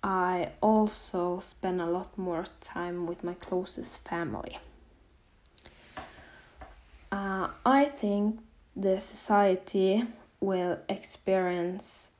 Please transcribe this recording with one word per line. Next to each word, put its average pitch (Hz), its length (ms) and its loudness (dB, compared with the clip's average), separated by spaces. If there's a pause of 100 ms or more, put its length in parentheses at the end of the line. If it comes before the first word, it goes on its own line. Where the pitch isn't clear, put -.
I 185 460 2 (100)
also 208 760 2
spend 185 420 -4
a 170 60 -2
lot 180 320 -4
more 180 260 -2 (160)
time 175 460 -6
with 175 160 -6
my 175 120 -6
closest - 760 -6
family. 170 500 -6 (2500)
Uh, 196 360 -2 (160)
I 269 200 8
think 214 560 0 (340)
the 190 240 2
society 196 1040 4 (360)
will 180 480 0
experience 185 1300 -2